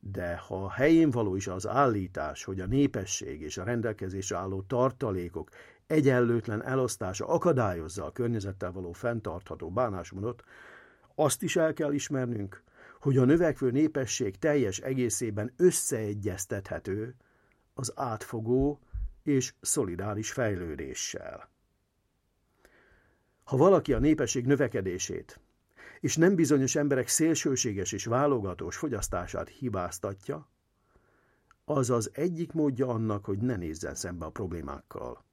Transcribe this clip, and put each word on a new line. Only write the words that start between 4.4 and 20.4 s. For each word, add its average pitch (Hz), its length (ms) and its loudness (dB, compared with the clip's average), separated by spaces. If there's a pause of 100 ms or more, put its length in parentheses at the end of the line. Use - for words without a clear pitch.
tartalékok 98 880 -2 (360)
egyenlőtlen 123 760 4
elosztása 123 640 -2
akadályozza 98 800 0
a 73 80 -8
környezettel 98 600 -4
való 90 200 -8
fenntartható 87 760 -6
bánásmódot, 101 720 -4 (720)
azt 151 280 2
is 180 140 0
el 160 160 4
kell 147 200 -2
ismernünk, 120 680 -4 (380)
hogy 139 160 4
a 131 80 8
növekvő 147 460 6
népesség 131 680 0
teljes 123 400 2
egészében 117 760 -2
összeegyeztethető 107 1600 0 (600)
az 127 200 -6
átfogó 123 840 -2 (420)
és 135 380 0
szolidáris 101 720 -2
fejlődéssel. 87 1160 -6 (2000)